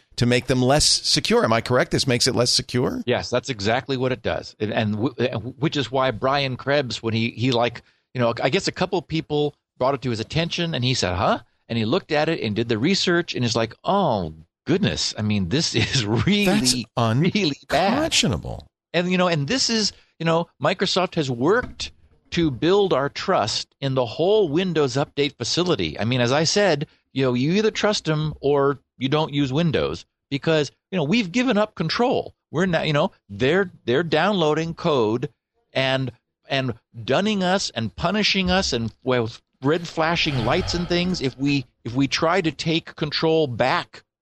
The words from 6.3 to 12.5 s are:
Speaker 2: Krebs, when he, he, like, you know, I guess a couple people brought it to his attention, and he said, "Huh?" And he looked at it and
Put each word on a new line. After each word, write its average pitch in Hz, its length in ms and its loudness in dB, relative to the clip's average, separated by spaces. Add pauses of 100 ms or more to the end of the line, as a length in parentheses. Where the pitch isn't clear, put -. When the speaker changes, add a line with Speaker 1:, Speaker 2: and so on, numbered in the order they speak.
Speaker 2:
Krebs, 139 460 -2
when 113 120 -2
he, 113 160 0
he, 123 220 -2
like, 120 300 0 (320)
you 127 60 -2
know, 117 120 2 (100)
I 139 60 2
guess 185 200 0
a 139 40 -6
couple 180 300 -2
people 147 520 -2 (240)
brought 135 160 2
it 123 80 -6
to 127 80 -2
his 107 100 -2
attention, 165 540 -4
and 127 80 -2
he 127 120 2
said, 90 200 0
"Huh?" 131 260 0 (280)
And 117 100 -2
he 110 60 0
looked 147 260 -2
at 151 180 2
it 165 120 -2
and 101 160 -2